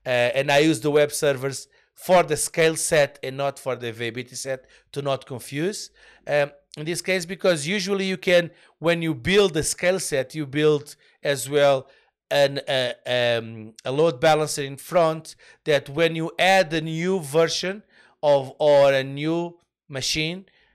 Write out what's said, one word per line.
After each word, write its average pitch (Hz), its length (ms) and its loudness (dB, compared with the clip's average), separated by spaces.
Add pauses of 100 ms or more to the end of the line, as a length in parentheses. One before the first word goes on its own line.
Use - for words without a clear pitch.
Uh, 131 40 -6
and 123 400 0
I 143 100 6
use 156 200 4
the 147 100 -2
web 147 220 4
servers 135 560 -4 (260)
for 180 300 2
the 151 140 -2
scale 160 400 0
set 147 440 0
and 131 140 -10
not 139 240 -4
for 127 160 -4
the 117 140 -8
availability 120 460 -8
set 131 300 -10 (280)
to 143 80 -6
not 135 240 -4
confuse. 147 640 -8 (340)
Um, 143 260 0 (260)
in 151 80 -12
this 170 160 -6
case, 185 240 -4
because 170 420 -2
usually 196 380 -2
you 185 120 -4
can, 175 340 2 (280)
when 170 220 0
you 160 140 -2
build 175 420 2
a 147 60 0
scale 180 360 -2
set, - 360 -4
you 156 100 -6
build 147 500 0 (280)
as 139 260 -4
well 139 400 2 (400)
an, 139 380 2
uh, 127 260 -2 (120)
um, 113 680 -2 (100)
a 131 80 -6
load 147 300 0
balancer 151 420 2
in 135 140 -12
front 160 580 0 (280)
that 143 260 0
when 165 260 0
you 160 220 -6
add 185 360 4
a 160 80 -2
new 165 380 -4
version 165 640 -2 (400)
of, 139 380 2
or 143 340 6
a 135 100 0
new 160 540 -6 (320)
machine, 156 560 -6 (300)